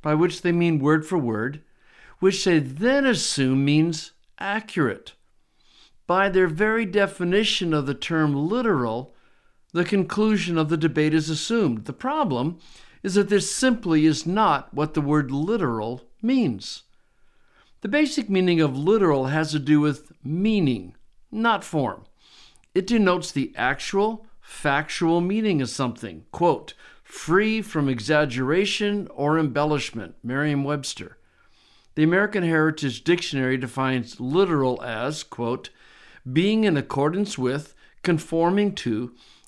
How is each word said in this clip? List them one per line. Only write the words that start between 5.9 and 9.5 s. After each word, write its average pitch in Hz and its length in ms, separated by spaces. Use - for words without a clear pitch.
By 190 220
their 185 180
very 214 400
definition 190 880
of 143 100
the 139 80
term 156 400
literal, 143 800